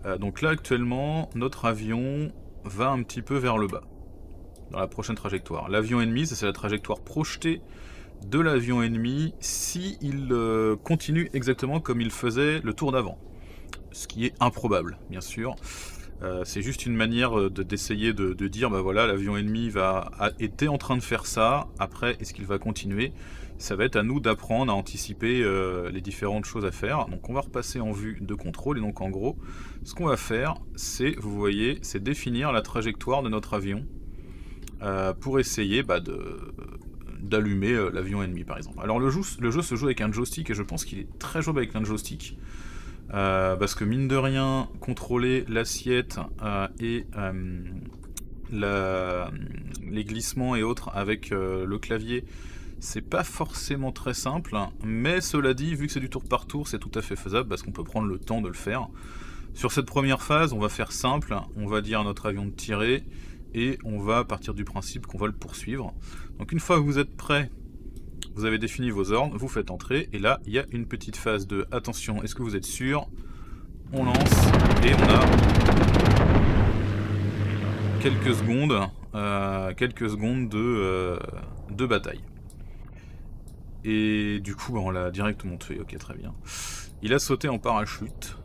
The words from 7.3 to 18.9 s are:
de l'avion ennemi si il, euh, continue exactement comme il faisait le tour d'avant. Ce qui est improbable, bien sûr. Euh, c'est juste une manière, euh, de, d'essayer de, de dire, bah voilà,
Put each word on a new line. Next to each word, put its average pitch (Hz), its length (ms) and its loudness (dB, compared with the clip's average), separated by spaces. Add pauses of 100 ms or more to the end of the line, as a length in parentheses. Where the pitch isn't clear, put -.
de 113 120 2
l'avion 123 460 4
ennemi 120 560 0
si - 600 -4
il, 139 300 -2
euh, 110 460 4
continue 160 560 2
exactement 131 480 0
comme 120 200 0
il 113 120 0
faisait 139 480 2
le 117 120 -2
tour 139 200 0
d'avant. 113 260 0 (720)
Ce - 160 -10
qui 110 200 -2
est 120 120 -2
improbable, 98 600 2 (120)
bien 92 100 -8
sûr. - 360 -6 (640)
Euh, 92 220 -4
c'est - 180 -4
juste 131 240 -4
une 120 80 0
manière, 113 420 2
euh, 98 140 4
de, 95 140 -4
d'essayer 104 480 0
de, 98 200 0
de 95 140 -2
dire, 110 240 0
bah 95 100 2
voilà, 98 280 4